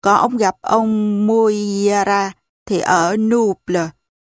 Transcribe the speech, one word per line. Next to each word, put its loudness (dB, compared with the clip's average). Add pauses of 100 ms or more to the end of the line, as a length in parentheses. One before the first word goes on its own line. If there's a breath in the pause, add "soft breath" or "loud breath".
Còn 2
ông 0
gặp 0
ông 0
Muyara 0 (320)
thì -2
ở 0
Nuble, -2 (420)